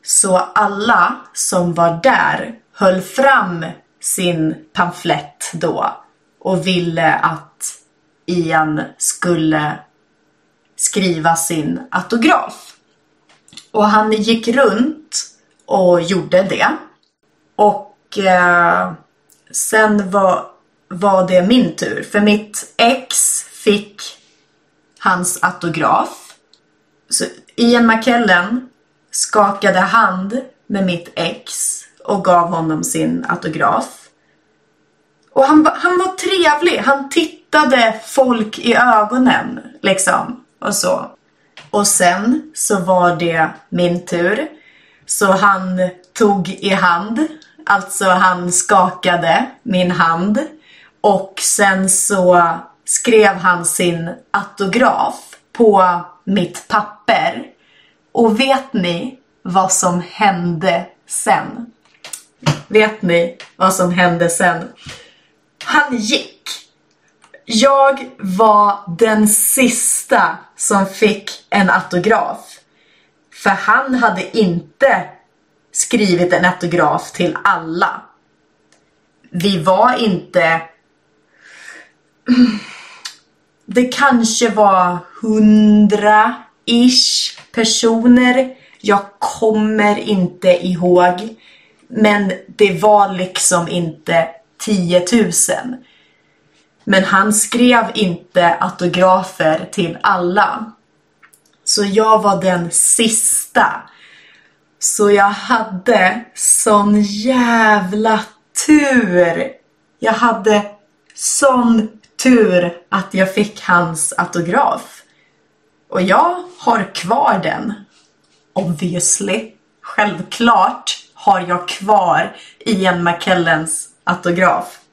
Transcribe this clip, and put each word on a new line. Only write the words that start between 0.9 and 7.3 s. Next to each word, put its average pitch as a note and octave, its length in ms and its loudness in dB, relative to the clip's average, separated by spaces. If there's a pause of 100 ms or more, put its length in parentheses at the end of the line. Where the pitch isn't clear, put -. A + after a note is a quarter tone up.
som F3 420 -4
var E3+ 280 0
där E3 520 0 (180)
höll F#3 280 0
fram F#3+ 680 0 (340)
sin E3 560 -4 (160)
pamflett - 800 -6
då - 440 -4 (440)
och F3+ 260 -4
ville E3+ 480 -2
att - 600 -8 (520)